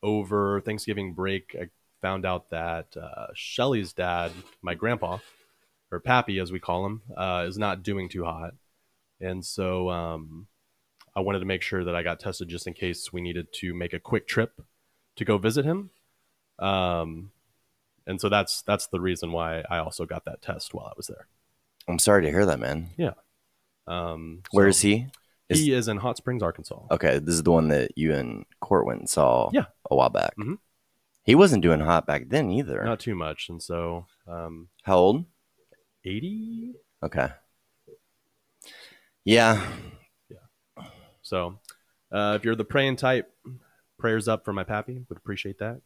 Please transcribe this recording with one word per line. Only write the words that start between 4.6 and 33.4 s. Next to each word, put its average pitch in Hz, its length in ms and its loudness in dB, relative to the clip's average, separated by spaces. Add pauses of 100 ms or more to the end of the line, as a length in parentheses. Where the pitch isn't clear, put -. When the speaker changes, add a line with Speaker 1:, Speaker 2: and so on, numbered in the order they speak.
Speaker 1:
my 87 100 -4
grandpa, 104 460 -4 (720)
or 87 80 -6
Pappy 123 400 2
as 87 120 -6
we 92 80 -8
call 90 280 -2
him, 107 160 -8 (120)
uh, 90 320 -2
is 95 120 -8
not 98 240 -2
doing 98 260 -4
too 90 140 -6
hot. 82 320 -8 (680)
And 92 240 -8
so, 92 460 -2
um, 82 560 -8 (680)
I 98 40 -4
wanted 98 200 0
to 92 60 -6
make 95 160 -2
sure 92 220 -4
that 87 120 -4
I 85 60 -2
got 85 180 -4
tested 92 280 -8
just 85 180 -12
in 90 80 -10
case - 400 -6
we 90 80 -8
needed 87 380 -8
to 87 160 -6
make 87 180 -6
a 87 60 -6
quick - 280 -4
trip - 320 -2 (580)
to 107 80 -6
go 107 120 4
visit 113 280 2
him. 180 260 -2 (640)
Um, 90 720 0 (760)
and 95 140 -6
so 104 80 2
that's, 101 320 0
that's - 240 -2
the 90 160 -4
reason 87 300 -2
why 82 360 -4
I 85 120 -2
also 82 260 -6
got 82 200 -10
that - 140 -12
test - 360 -10
while - 100 -10
I - 100 -16
was - 120 -14
there. - 180 -18 (600)
Speaker 2:
I'm 87 100 -2
sorry 101 240 8
to 78 80 2
hear 92 160 4
that, 73 140 2
man. 76 380 -6
Speaker 1:
Yeah. 160 160 -2 (720)
Um, 82 640 -8
Speaker 2:
Where 98 160 10
Speaker 1:
so - 20 10
Speaker 2:
is - 120 4
he? 107 260 4 (420)
Is 165 120 4
Speaker 1:
he 147 120 4
is 120 140 2
in 107 100 -2
Hot 117 180 -2
Springs, 123 280 -4
Arkansas. - 380 -6 (100)
Speaker 2:
Okay, 78 260 2
this 76 160 0
is 82 80 2
the 76 100 4
one 80 180 6
that 69 280 0
you 78 160 2
and 60 320 -4 (140)
Court 85 260 2
went 58 140 -4
and - 100 -8
saw 62 420 4
Speaker 1:
Yeah. 269 140 2 (240)
Speaker 2:
a - 60 2
while - 160 6
back. 50 260 -2
Speaker 1:
Mm-hmm. 107 160 -6 (680)
Speaker 2:
He 113 100 8
wasn't 151 300 8
doing 80 160 6
hot 80 260 4
back 73 220 -2
then 131 240 2
either. 101 320 -2
Speaker 1:
Not 113 160 -2
too 110 160 -4
much, 78 340 -8